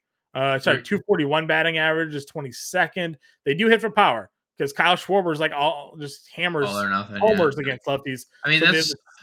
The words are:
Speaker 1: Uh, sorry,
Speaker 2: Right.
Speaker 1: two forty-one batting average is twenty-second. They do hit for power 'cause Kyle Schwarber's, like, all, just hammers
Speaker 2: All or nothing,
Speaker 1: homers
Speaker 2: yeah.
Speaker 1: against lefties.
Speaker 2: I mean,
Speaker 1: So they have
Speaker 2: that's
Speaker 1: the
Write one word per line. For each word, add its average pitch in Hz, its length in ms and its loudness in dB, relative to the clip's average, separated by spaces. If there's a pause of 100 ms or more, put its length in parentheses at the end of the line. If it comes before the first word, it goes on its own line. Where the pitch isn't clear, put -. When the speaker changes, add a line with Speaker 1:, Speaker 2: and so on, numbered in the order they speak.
(340)
Speaker 1:
Uh, 135 260 0
sorry, 151 160 2
Speaker 2:
Right. - 100 -10
Speaker 1:
two 202 180 -2
forty-one 156 440 0
batting 160 300 2
average 160 360 0
is 143 100 -8
twenty-second. 165 920 -6 (260)
They 139 100 0
do 202 140 0
hit 226 120 4
for 220 100 -4
power 147 400 2 (260)
'cause 143 160 -4
Kyle 175 240 4
Schwarber's, 175 440 0
like, 156 120 0
all, 143 460 -2
just 143 320 -14
hammers 165 380 -2
Speaker 2:
All 101 120 -2
or 101 80 -2
nothing, 101 280 -4
Speaker 1:
homers 196 400 2
Speaker 2:
yeah. 151 60 -6
Speaker 1:
against 131 240 -6
lefties. 135 400 -6 (180)
Speaker 2:
I 147 60 -2
mean, 156 100 4
Speaker 1:
So 160 60 4
they - 0 -
have 180 100 4
Speaker 2:
that's 156 160 0
Speaker 1:
the - 60 -10 (240)